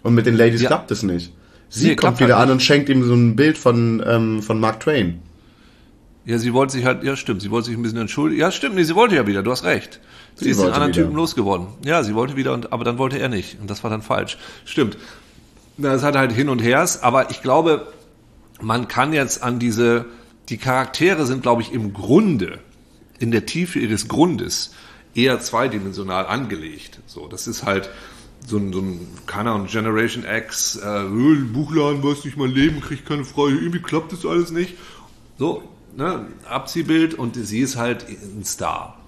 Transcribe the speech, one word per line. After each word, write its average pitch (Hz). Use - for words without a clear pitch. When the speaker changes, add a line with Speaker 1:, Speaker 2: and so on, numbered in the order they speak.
Speaker 1:
Und 117
mit 117
den 113
Ladies 117
Speaker 2:
Ja. 127
Speaker 1:
klappt 165
es 104
nicht. 87
Sie 120
Speaker 2:
Nee, 151
Speaker 1:
kommt 120
Speaker 2:
klappt -
Speaker 1:
wieder 120
Speaker 2:
halt 117
Speaker 1:
an 131
Speaker 2:
nicht. 131
Speaker 1:
und 131
schenkt 143
ihm 131
so 120
ein 117
Bild 151
von, 117
ähm, 113
von 110
Mark 110
Twain. 98
Speaker 2:
Ja, 117
sie 117
wollte 135
sich 123
halt, 120
ja 135
stimmt, 104
sie 101
wollte 117
sich 113
ein 120
bisschen 113
entschuldigen. 147
Ja 170
stimmt, 240
nee, 175
sie 160
wollte 208
ja 117
wieder, 98
du 110
hast 127
recht. 151
Sie -
Speaker 1:
Sie 131
Speaker 2:
ist 101
den 95
Speaker 1:
wollte 92
Speaker 2:
anderen 147
Speaker 1:
wieder. 170
Speaker 2:
Typen 151
losgeworden. 98
Ja, 156
sie 104
wollte 135
wieder, 131
und, 123
aber 117
dann 120
wollte 131
er 131
nicht. -
Und 98
das 101
war 117
dann 110
falsch. -
Stimmt. 117
Na, 139
es 127
hat 143
halt 127
Hin 135
und 123
Hers, 135
aber 127
ich -
glaube, 151
man 113
kann 139
jetzt 139
an 123
diese, 117
die 110
Charaktere 135
sind, 127
glaube 117
ich, -
im 107
Grunde, 127
in 113
der 107
Tiefe 175
ihres 110
Grundes, 127
eher 123
zweidimensional 98
angelegt. 87
So, 80
das 90
ist 120
halt 98
so 107
ein, 98
so 92
ein, 92
keine 110
Ahnung, 101
Generation 113
X, -
äh, 101
"Buchladen, 143
weiß 143
nicht, 139
mein 131
Leben, 143
krieg -
keine 143
Freunde, 143
irgendwie 170
klappt 160
das 175
alles 170
nicht." 175
So, 156
ne, 135
Abziehbild 160
und 120
sie 107
ist 127
halt 120
ein 101
Star. 82